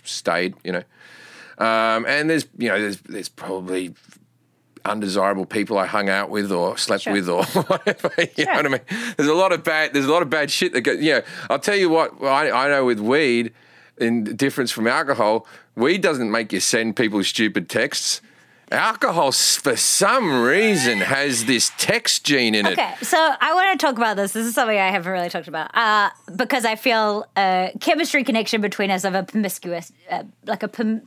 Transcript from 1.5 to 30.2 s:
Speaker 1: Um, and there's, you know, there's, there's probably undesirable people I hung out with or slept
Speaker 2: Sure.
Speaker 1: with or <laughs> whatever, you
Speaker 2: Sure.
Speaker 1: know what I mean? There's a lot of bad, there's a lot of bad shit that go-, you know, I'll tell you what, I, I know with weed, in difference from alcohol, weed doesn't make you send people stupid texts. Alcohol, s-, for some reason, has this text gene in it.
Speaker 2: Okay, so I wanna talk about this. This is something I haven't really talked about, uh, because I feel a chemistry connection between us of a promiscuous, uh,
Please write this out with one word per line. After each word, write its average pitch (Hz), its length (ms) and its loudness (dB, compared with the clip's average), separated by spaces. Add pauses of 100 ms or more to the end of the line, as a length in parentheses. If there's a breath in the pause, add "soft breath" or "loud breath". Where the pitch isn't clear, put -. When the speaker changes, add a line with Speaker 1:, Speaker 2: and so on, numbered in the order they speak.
Speaker 1:
Um, 113 480 2
and 147 240 0
there's, 151 160 0 (100)
you 120 120 -2
know, 101 120 2
there's, 101 200 -4
there's 92 280 -12
probably 92 640 -8 (920)
undesirable 98 600 -2
people 104 340 -2
I 92 80 0
hung 101 220 -2
out 98 200 0
with 101 220 -2
or 90 260 -2
slept - 260 -2
Speaker 2:
Sure. 107 100 -4
Speaker 1:
with 98 140 0
or 90 160 0
<laughs> 175 200 0
whatever, 180 540 -2
you 170 100 0 (160)
Speaker 2:
Sure. - 20 0
Speaker 1:
know 370 80 0
what 151 120 2
I 143 40 0
mean? 202 480 -6
There's 147 120 2
a 156 40 4
lot 185 180 4
of 160 120 0
bad, 156 300 0
there's 139 120 2
a 139 60 2
lot 170 100 6
of 147 80 -2
bad 143 220 0
shit - 220 0
that 131 80 2
go-, 135 100 2
you 147 220 2
know, 120 80 4 (280 loud breath)
I'll 117 100 2
tell 202 160 0
you 190 140 4
what, 160 320 2
I, 139 300 2
I 127 160 2
know 139 180 2
with 117 140 2
weed, 120 520 2 (460 soft breath)
in 117 260 0 (120)
difference 139 360 -2
from 110 160 -4
alcohol, 120 600 0 (280 loud breath)
weed 160 260 2
doesn't 139 280 0
make 113 240 -2
you 92 60 -2
send 113 380 0
people 104 260 0
stupid 101 460 -2
texts. - 520 -2 (500 soft breath)
Alcohol, 170 580 0
s-, - 280 2
for 127 180 0
some 196 680 2
reason, 143 560 2
has 131 460 0
this 123 320 2
text - 480 0
gene 123 280 2
in 104 140 2
it. 95 100 0
Speaker 2:
Okay, 196 240 -2
so - 160 0 (220)
I 294 160 2
wanna 370 220 2
talk 277 200 0
about 220 200 0
this. 196 160 -2
This 226 120 -4
is 233 80 -4
something 226 240 2
I 190 120 2
haven't 185 220 -2
really 175 180 -2
talked 170 180 -8
about, 156 280 -8
uh, 214 340 4 (260)
because 247 300 -2
I 220 100 0
feel 214 500 0 (120)
a 185 420 2
chemistry 302 440 0
connection 220 380 0
between 202 300 -2
us 185 120 -2
of 190 120 -2
a 190 80 0
promiscuous, 185 680 -6 (200)
uh, - 120 -6 (220)